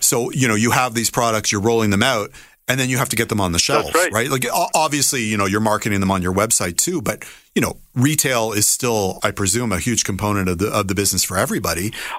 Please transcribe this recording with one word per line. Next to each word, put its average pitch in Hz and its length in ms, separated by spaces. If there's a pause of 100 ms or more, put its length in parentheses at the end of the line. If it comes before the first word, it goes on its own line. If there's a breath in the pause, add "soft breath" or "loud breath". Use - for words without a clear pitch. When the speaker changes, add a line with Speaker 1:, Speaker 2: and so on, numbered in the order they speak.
Speaker 1:
So, 123 320
you 135 160
know, 107 80
you 117 160
have 127 220
these 113 160
products, 113 420
you're 104 80
rolling 113 300
them 98 120
out, 120 280 (380 loud breath)
and 127 100
then 127 100
you 127 100
have 127 100
to 117 80
get 113 120
them 107 120
on 92 100
the 82 80
shelf, 127 280
Speaker 2:
That's - 100
right. 170 160
Speaker 1:
right? 117 180
Like, 131 160
o-, 139 300
obviously, 143 460
you 107 140
know, 101 100
you're 101 140
marketing 107 380
them 95 140
on 95 100
your 90 100
website 95 440
too, 175 260
but 107 220 (300 loud breath)
you 202 60
know, - 180 (180)
retail 123 560
is 104 160
still, 107 560
I 104 80
presume, 107 400
a 87 80
huge 113 240
component 98 440
of 90 100
the, 101 100
of 104 180
the 98 80
business 98 300
for - 120
everybody. 170 560 (260 loud breath)